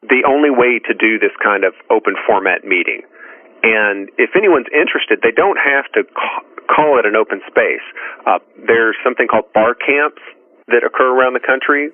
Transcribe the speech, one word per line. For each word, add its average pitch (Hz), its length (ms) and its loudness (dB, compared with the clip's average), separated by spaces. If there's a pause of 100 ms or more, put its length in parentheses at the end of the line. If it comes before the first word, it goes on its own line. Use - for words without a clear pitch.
the 127 180 0
only 147 240 2
way 123 380 0
to 113 80 -2
do 110 240 0
this 101 120 0 (120)
kind 101 200 0
of 92 100 0 (160)
open 110 240 0 (120)
format 95 380 0
meeting. 92 380 -4 (600)
And 104 540 0
if 117 180 0
anyone's 175 380 2
interested, - 500 0
they 117 140 2
don't 196 240 0
have 139 240 0 (100)
to 107 80 2 (140)
ca-, - 260 -8 (240)
call 151 320 2
it 110 80 2
an 104 80 -2
open 107 320 0
space. - 380 0 (420)
Uh, 92 120 2 (280)
there's 113 380 2
something 127 240 0
called - 240 -2
bar 110 240 2
camps 147 460 -2 (460)
that 120 140 4
occur 127 300 0
around 127 220 2
the 123 100 -4
country, 143 500 0